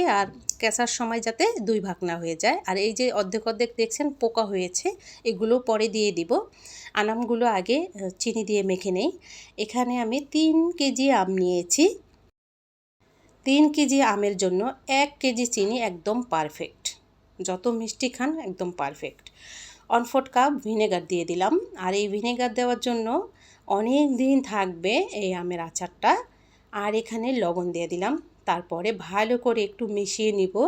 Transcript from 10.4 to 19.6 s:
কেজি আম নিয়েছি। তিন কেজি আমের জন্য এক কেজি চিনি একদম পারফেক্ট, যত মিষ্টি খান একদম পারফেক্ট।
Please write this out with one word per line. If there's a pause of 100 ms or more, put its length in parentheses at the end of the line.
কেজি
আম
নিয়েছি। (1600)
তিন
কেজি
আমের
জন্য (320)
এক (100)
কেজি
চিনি
একদম (120)
পারফেক্ট, (560)
যত
মিষ্টি
খান (100)
একদম
পারফেক্ট। (600)